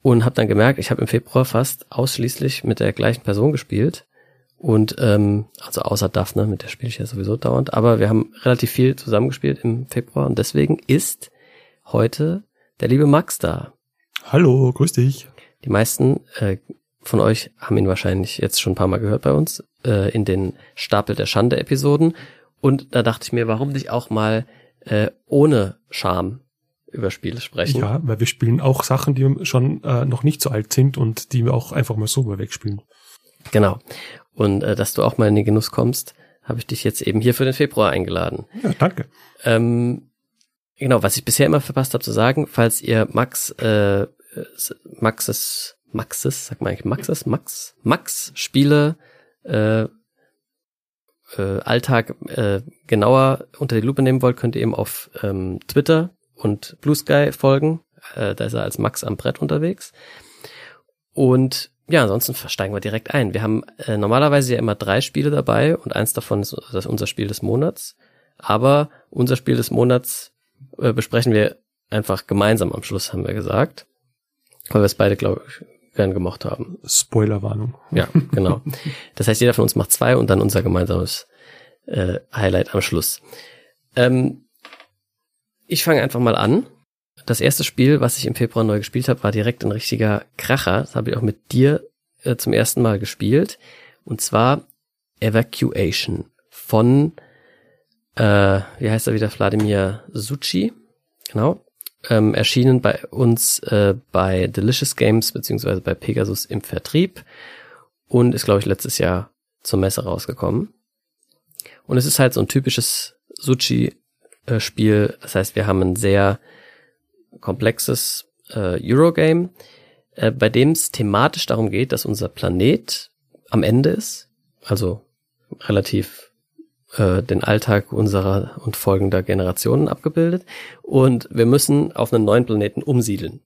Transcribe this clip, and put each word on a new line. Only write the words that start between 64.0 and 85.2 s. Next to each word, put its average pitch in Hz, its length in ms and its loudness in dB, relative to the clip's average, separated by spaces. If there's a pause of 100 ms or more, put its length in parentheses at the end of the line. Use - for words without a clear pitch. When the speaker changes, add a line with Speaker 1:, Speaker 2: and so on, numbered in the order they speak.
Speaker 1:
ja 117 60 0
immer 107 160 -2
drei 98 260 0
Spiele 147 280 -2
dabei 139 480 2
und - 180 -8
eins 107 180 -2
davon 104 280 -4
ist - 140 -8 (160)
das, 95 140 -6
unser 110 220 -4
Spiel 104 200 -6
des - 140 -8
Monats. 123 540 -4 (420)
Aber 135 520 2 (200)
unser 127 260 0
Spiel 127 200 -2
des 117 140 -2
Monats, 123 640 0 (480)
äh, 113 140 0
besprechen 117 400 0
wir 104 240 2 (320)
einfach 104 360 -4
gemeinsam 101 460 2
am - 120 -10
Schluss, - 300 -8
haben 92 120 -6
wir - 80 -4
gesagt. 104 520 -2 (840)
Weil 110 120 4
wir 101 40 6
es 95 100 0
beide, 101 220 2
glaub 101 280 -2
ich, - 200 -20 (300)
gern 95 180 0
gemocht 90 320 -6
haben. - 400 -8
Speaker 2:
Spoilerwarnung. 107 920 -2 (160)
Speaker 1:
Ja, 160 160 0 (240)
genau. 92 300 0 (540)
Das - 120 -2
heißt, 110 140 2
jeder 120 120 4
von 110 100 2
uns 113 120 0
macht 107 160 0
zwei 123 240 2
und 113 140 2
dann 95 120 4
unser 104 220 2
gemeinsames, 90 640 -2 (580)
äh, 92 340 -4 (140)
Highlight 95 400 0
am 104 80 0
Schluss. - 400 -4 (720)
Ähm, 127 480 2 (1200)